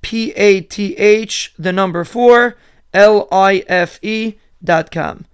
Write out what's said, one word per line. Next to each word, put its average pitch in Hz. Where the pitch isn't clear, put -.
P 226
A 196
T 196
H, 214
the 175
number 180
four, 240
L 208
I 190
F 180
E 220
dot 165
com. 147